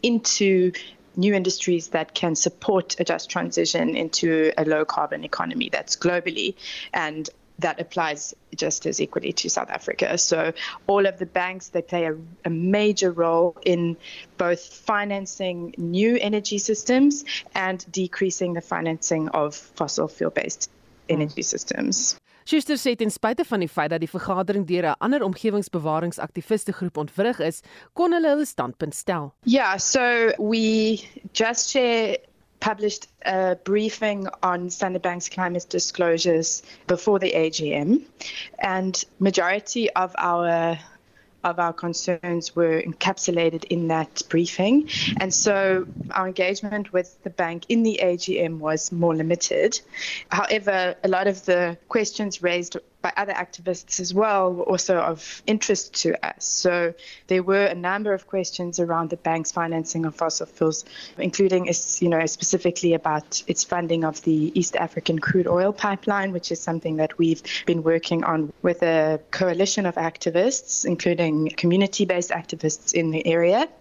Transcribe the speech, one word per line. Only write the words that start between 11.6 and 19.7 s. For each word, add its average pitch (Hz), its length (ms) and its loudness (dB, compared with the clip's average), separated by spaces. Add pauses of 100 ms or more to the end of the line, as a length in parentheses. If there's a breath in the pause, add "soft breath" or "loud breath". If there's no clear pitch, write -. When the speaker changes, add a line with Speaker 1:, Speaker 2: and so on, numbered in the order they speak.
Speaker 1:
they 170 140 -2
play 170 240 -2
a, 156 100 -2 (280)
a 170 60 -2
major 190 600 2
role 170 540 2
in 175 320 2 (400 loud breath)
both 175 240 0
financing 196 1160 -4
new 185 400 2
energy 208 420 0
systems 262 680 2 (300 loud breath)
and 185 360 -2
decreasing 180 640 -2
the 170 60 -4
financing 165 680 -2
of 147 240 0
fossil - 540 -4